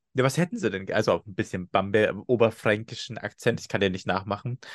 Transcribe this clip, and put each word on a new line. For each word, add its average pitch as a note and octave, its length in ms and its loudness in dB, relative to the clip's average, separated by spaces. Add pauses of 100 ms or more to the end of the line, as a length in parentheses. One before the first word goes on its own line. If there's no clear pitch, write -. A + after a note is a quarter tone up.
(140)
„Ja, B2+ 80 4
was C3 140 2
hätten F3+ 220 0
Sie B2+ 120 0
denn F#2+ 160 -4
ge-,“ F#2+ 80 -2
also G#2+ 180 4
auf F2 140 0
ein G2 80 -16
bisschen F#2 340 -4
Bamber-, G2 580 2
oberfränkischen A2 920 0
Akzent, - 420 -2
ich - 80 -16
kann G#2+ 120 -2
den F#2+ 120 4
nicht F#2+ 140 -8
nachmachen, G2+ 540 -4 (140)